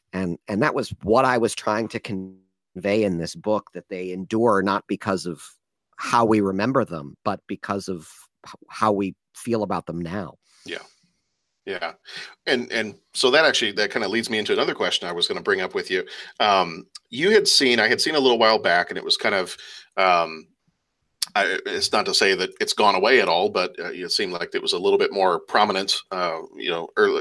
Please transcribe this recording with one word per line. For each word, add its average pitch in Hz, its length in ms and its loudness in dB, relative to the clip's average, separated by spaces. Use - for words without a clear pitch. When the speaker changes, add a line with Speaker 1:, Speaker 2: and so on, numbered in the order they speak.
Speaker 1:
and, 92 340 -4
and 107 160 -2
that 151 120 2
was - 280 -6
what 117 220 4
I 127 140 2
was 113 180 0
trying 107 320 -2
to 117 100 -8
convey 95 1040 -4
in 92 160 0
this 85 160 -6
book, 104 400 -4
that 87 140 -16
they 92 240 -8
endure 98 500 2
not 98 240 0
because 95 400 -4
of 85 160 -10
how 120 280 2
we 110 160 4
remember 104 440 0
them, 76 400 -10
but 98 240 -4
because 101 400 -8
of 85 200 -10
h-, - 80 -18
how 110 240 2
we 98 240 -2
feel 117 300 -4
about 90 220 -4
them 85 140 -8
now. 87 380 -8
Speaker 2:
Yeah. - 180 -12
Yeah. 90 260 -8
And, 123 260 -2
and 110 220 -4
so - 180 2
that 151 140 6
actually, 120 280 2
that 104 180 -2
kinda 113 180 -2
leads 113 220 -2
me 113 80 -2
into 104 160 -2
another 147 200 0
question 95 320 -2
I 87 60 -6
was 85 160 -2
gonna 90 140 -6
bring 95 180 0
up 90 140 -4
with 92 160 -6
you. 92 160 -2
Um, 95 460 2
you 147 200 0
had 220 160 6
seen, 123 320 4
I 110 100 4
had 123 120 2
seen 156 140 -2
a 151 60 2
little 127 180 6
while 110 200 6
back, 87 300 2
and 92 80 -10
it - 80 -8
was - 140 -2
kind 107 160 0
of, 92 200 -2
um, 85 480 2
I, 95 320 2
it's 101 260 -4
not 104 140 2
to 95 80 -2
say 98 200 4
that 92 240 -2
it's - 140 -2
gone 101 220 4
away 110 260 4
at 95 80 2
all, 90 220 2
but, 95 280 -2
uh, 85 140 -8
it 87 200 -8
seemed 95 200 -2
like 85 220 -6
it 90 80 -4
was 82 100 -2
a 92 60 -2
little 98 200 4
bit 87 140 0
more 92 280 2
prominent, 101 540 0
uh, 87 280 -4
you 57 140 -6
know, 85 260 -4
earl-, 98 240 2